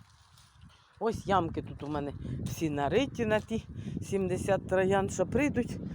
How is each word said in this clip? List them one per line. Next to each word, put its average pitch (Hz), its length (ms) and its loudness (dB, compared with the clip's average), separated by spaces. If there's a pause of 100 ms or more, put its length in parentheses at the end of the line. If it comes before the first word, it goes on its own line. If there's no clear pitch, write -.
(1000)
Ось - 280 -2
ямки 165 360 2
тут 139 200 -10
у 143 60 -6
мене 143 240 -4 (320)
всі - 260 -2
нариті 175 560 2
на 214 140 4
ті - 240 -4 (380)
сімдесят 185 640 0
троянд, 190 440 4
що 180 140 2
прийдуть. 240 500 0 (180)